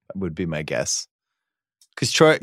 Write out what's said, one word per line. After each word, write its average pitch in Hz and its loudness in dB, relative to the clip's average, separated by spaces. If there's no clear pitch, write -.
would 90 -8
be 92 -4
my 80 -4
guess. - -6
'Cause - -4
Troy, 156 6